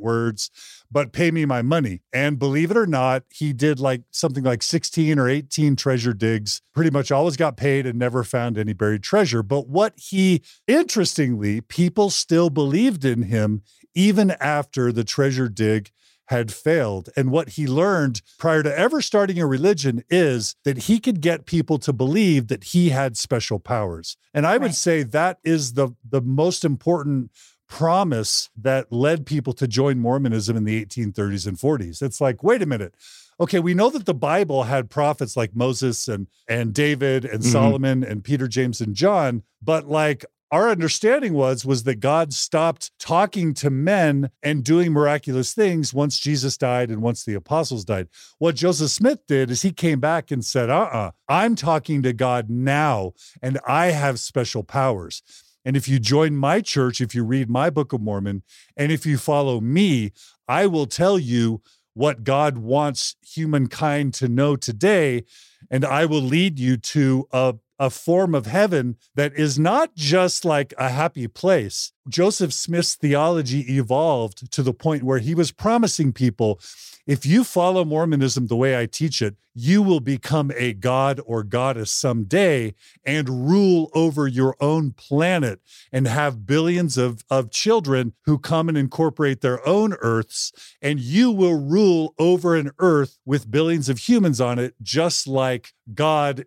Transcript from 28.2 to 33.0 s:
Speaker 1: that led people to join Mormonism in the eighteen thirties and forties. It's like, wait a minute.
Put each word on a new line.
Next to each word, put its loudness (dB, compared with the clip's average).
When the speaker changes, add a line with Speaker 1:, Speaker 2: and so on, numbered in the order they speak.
Speaker 1:
that -2
led 0
people -2
to -2
join 0
Mormonism 0
in 0
the 0
eighteen -6
thirties -4
and -6
forties. -2
It's -6
like, 0
wait 2
a -2
minute. -4